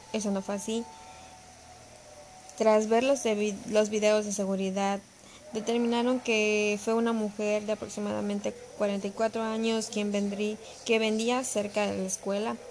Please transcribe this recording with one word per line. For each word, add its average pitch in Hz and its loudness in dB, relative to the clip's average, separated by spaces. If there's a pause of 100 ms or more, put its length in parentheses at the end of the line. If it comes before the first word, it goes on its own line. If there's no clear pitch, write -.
(140)
eso 208 0
no 196 0
fue 202 -4
así. 220 -4 (1700)
Tras 214 6
ver 233 6
los 262 4
de 220 2
vi-, 208 0 (100)
los 214 4
videos 214 4
de 208 -4
seguridad, 196 -2 (540)
determinaron 240 2
que 214 2
fue 226 2
una 233 2
mujer 214 -2
de 214 0
aproximadamente 208 -4 (280)
cuarenta 202 0
y 196 -4
cuatro 226 0
años 226 0
quien 208 0
vendrí-, 202 0 (260)
que 226 4
vendía 226 2
cerca 208 -2
de 196 -2
la 190 -2
escuela. 208 -4 (140)